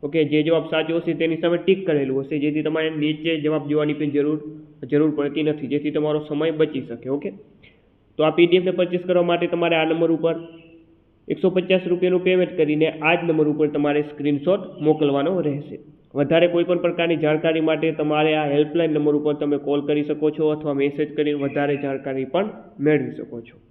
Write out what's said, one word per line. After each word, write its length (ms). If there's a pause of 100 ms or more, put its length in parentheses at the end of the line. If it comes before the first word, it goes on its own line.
ઓકે, 220
જે 180
જવાબ 280
સાચો 260
હશે 180
તેની 220
સામે 220
ટિક 280
કરેલું 360
હશે, 160
જેથી 240
તમારે 280
નીચે 500
જવાબ 280
જોવાની 240
પણ 180
જરૂર, 280 (480)
જરૂર 300
પડતી 260
નથી, 240
જેથી 240
તમારો 380
સમય 220
બચી 300
શકે. 280
ઓકે, 220 (880)
તો 40
આ 80
પી 160
ડી 100
એફ 80
ને 60
પરચેસ 300
કરવા 220
માટે 240
તમારે 300
આ 80
નંબર 260
ઉપર 260 (920)
એકસો 220
પચાસ 360
રૂપિયાનું 380
પેમેન્ટ 320
કરીને 340
આ 240
જ 100
નંબર 240
ઉપર 200
તમારે 340
સ્ક્રીનશોટ 600 (180)
મોકલવાનો 600
રહેશે. 380 (360)
વધારે 340
કોઈ 160
પણ 140
પ્રકારની 380
જાણકારી 440
માટે 320
તમારે 420
આ 120
હેલ્પલાઇન 440
નંબર 260
ઉપર 180
તમે 220
કોલ 300
કરી 160
શકો 280
છો 180
અથવા 260
મેસેજ 400
કરીને 240
વધારે 380
જાણકારી 480
પણ 240 (320)
મેળવી 320
શકો 280
છો. 160 (140)